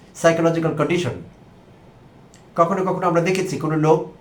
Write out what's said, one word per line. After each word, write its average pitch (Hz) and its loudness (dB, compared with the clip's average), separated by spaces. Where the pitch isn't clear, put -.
সাইকোলজিক্যাল 165 2
কন্ডিশন। 143 -2
কখনো 185 0
কখনো 180 -2
আমরা 170 2
দেখেছি 185 -2
কোনো 156 -4
লোক 156 2